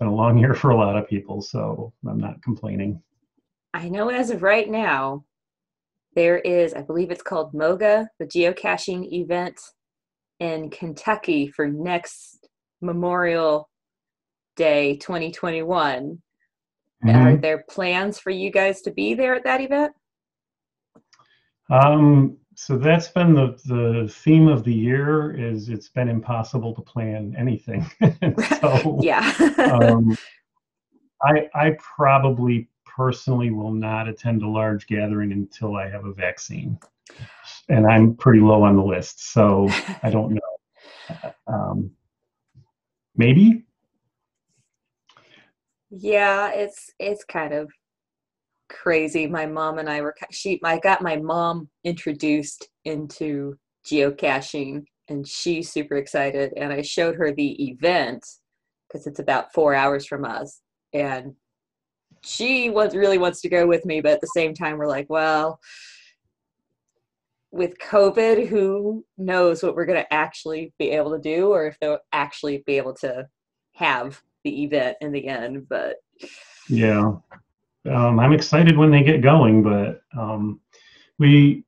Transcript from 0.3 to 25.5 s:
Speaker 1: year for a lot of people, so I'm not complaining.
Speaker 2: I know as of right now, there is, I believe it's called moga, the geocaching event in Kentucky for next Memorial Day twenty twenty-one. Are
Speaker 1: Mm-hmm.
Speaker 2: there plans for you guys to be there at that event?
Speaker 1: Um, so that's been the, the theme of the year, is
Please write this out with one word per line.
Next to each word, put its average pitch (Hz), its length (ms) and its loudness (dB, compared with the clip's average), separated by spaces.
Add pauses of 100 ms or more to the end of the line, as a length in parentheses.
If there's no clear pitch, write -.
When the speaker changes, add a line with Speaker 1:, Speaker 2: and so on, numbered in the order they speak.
Speaker 1:
year 123 160 4
for 131 180 2
a 117 60 6
lot 104 200 2
of 107 120 -4
people, 101 320 -6
so 107 520 -8 (160)
I'm 107 100 -6
not 104 240 -10
complaining. 104 580 -6 (720)
Speaker 2:
I 175 160 -10
know 208 200 -4
as 247 220 -4
of 185 120 -6
right 208 260 2
now, 147 560 -4 (920)
there 175 220 4
is, 175 360 0
I 143 80 -12
believe 170 300 -6
it's 175 100 -12
called 156 320 -6
moga, 208 540 0 (100)
the 160 80 -8
geocaching 180 840 -4
event 175 480 -6 (800)
in 160 300 -6
Kentucky 160 760 -4
for 147 220 -4
next 170 800 -8 (320)
Memorial 170 880 -2 (840)
Day 147 400 2
twenty 165 340 -8
twenty-one. 160 880 -4 (840)
Are 113 60 6
Speaker 1:
Mm-hmm. 127 300 6
Speaker 2:
there 156 280 -2
plans 185 480 -4
for - 120 -8
you 190 200 -6
guys 196 320 0
to - 80 -6
be 208 240 -4
there 254 220 0
at 247 80 -8
that 262 160 0
event? 285 320 -2 (1800)
Speaker 1:
Um, 143 680 6 (200)
so 131 200 -4
that's 160 300 2
been 175 260 4
the, 131 140 4 (180)
the 117 440 -2
theme 156 380 6
of 127 160 2
the 117 80 0
year, 143 680 0
is 113 300 -6